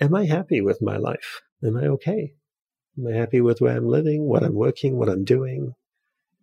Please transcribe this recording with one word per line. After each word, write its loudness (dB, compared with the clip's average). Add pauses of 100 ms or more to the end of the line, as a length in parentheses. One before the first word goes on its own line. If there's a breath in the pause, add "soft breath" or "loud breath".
"Am 4
I 2
happy 0
with 0
my -2
life? -6 (240)
Am 0
I 0
okay? -2 (640)
Am -6
I -4
happy 0
with 4
where 2
I'm -2
living, 0
what 2
I'm 0
working, 0
what 0
I'm 0
doing? -2 (680)